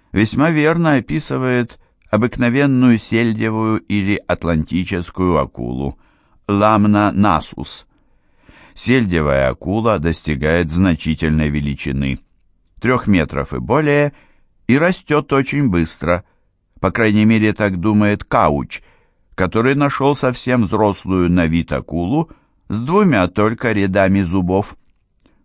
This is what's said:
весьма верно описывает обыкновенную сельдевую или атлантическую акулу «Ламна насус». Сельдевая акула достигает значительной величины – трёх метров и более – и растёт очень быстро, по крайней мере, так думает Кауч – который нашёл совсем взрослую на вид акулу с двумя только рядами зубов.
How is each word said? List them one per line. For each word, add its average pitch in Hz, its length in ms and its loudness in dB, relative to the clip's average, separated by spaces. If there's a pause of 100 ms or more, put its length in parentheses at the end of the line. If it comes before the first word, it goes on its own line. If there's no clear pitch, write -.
(100)
весьма 113 400 0
верно 156 460 2
описывает 131 840 -2 (320)
обыкновенную 123 880 2
сельдевую 110 800 -2
или 101 480 -2
атлантическую 87 1120 -2
акулу 64 580 -6 (520)
«Ламна 104 640 2
насус». - 760 -2 (880)
Сельдевая 80 760 2
акула 104 500 -2
достигает 78 720 -2
значительной 80 800 0
величины – 69 680 -4 (600)
трёх 123 260 -2
метров 73 480 0
и 64 40 -4
более – 147 560 0 (520)
и 123 120 4
растёт 151 540 -2
очень 139 360 0
быстро, 87 560 -2 (560)
по 95 100 0
крайней 107 360 2
мере, 107 260 2
так 95 260 -2
думает 104 460 0
Кауч – 76 560 -2 (540)
который 110 400 0
нашёл 143 420 0
совсем 127 480 -2
взрослую 92 680 0
на 87 160 2
вид 80 240 -2
акулу 87 600 -4 (400)
с 104 100 -4
двумя 139 480 2
только 110 440 -2
рядами 98 500 2
зубов. 92 540 -2 (680)